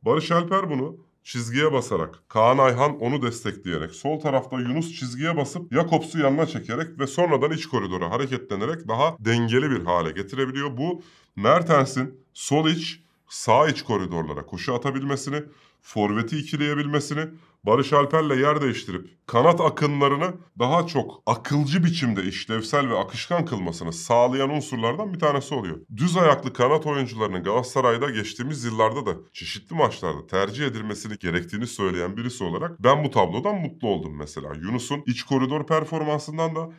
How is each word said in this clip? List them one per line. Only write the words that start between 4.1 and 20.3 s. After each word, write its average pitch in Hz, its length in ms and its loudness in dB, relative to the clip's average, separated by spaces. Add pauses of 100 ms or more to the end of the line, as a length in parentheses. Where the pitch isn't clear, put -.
tarafta 131 400 0
Yunus 160 400 -4
çizgiye 131 380 -4
basıp 175 360 -4
Jakobs'u 165 460 0
yanına 143 260 4
çekerek 135 540 -8
ve 135 80 -2
sonradan 151 440 2
iç 156 140 -6
koridora 92 460 -2
hareketlenerek 127 760 -4
daha 139 320 0
dengeli 117 520 2
bir 92 140 -4
hale 87 260 2
getirebiliyor. 127 640 -6
Bu 170 240 -4 (340)
Mertens'in 135 840 2 (140)
sol 156 360 2
iç, - 340 -4 (260)
sağ 131 380 4
iç - 140 -2
koridorlara 82 640 -4
koşu 95 280 -6
atabilmesini, 139 680 -4 (380)
forveti 113 560 0
ikileyebilmesini, 147 840 -2 (420)
Barış 131 300 4
Alper'le 143 460 4
yer 147 220 4
değiştirip 101 480 -4 (160)
kanat 170 360 6
akınlarını 147 720 4 (260)